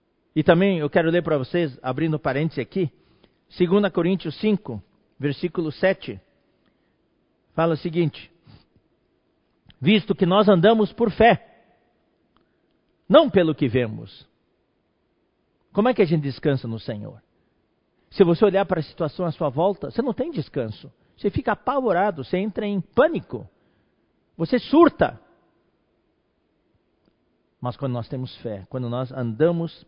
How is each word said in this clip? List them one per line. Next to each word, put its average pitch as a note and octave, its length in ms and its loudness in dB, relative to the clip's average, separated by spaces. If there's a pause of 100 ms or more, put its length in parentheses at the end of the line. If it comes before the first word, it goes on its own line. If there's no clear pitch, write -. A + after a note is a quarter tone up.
(340)
E D#3 80 0
também F3+ 380 4
eu D3 100 -2
quero E3 200 2
ler E3+ 120 2
pra D#3+ 160 -2
vocês, C#3 440 -4
abrindo C#3+ 360 -4
parênteses D3 400 -4
aqui, D#3+ 340 -4 (560)
segunda F#3 420 0
Coríntios F3 480 -4
cinco, F#3 440 -2 (360)
versículo D3 540 -4
sete, F#3 480 -2 (1300)
fala E3 180 0
o D3+ 60 -4
seguinte: E3 520 -4 (1500)
"Visto G3 340 2
que F#3 120 0
nós F#3+ 200 4
andamos G#3 460 4
por A#3 180 0
fé, - 540 2 (1400)
não C#4 220 6
pelo D#3+ 240 2
que C#3+ 120 0
vemos." A2 640 -4 (1400)
Como G#3+ 160 2
é B3+ 60 2
que A3 80 2
a F3+ 40 4
gente D#3 160 2
descansa C3+ 460 -4
no A2+ 100 -8
Senhor? G#2+ 440 -12 (880)
Se - 140 4
você E3+ 200 4
olhar G3 200 2
para F3 160 -2
a - 20 -2
situação E3+ 440 -6
à E3 40 -2
sua D3+ 180 -4
volta, D3+ 420 -4
você - 100 -6
não B3+ 140 -4
tem D#4 160 -6
descanso. C3 600 -8 (260)
Você G3+ 140 -4
fica A#3+ 220 -4
apavorado, G3+ 720 -2
você F3+ 140 -2
entra G#3 280 -6
em G3+ 140 -4
pânico. G3+ 680 -2 (880)
Você E3+ 220 -2
surta. C4+ 640 2 (2500)
Mas B2 160 -8
quando C3 160 -6
nós A#2+ 160 -6
temos B2+ 300 -10
fé, G2+ 300 -12
quando B2+ 200 -8
nós B2 240 -6
andamos D3+ 760 -2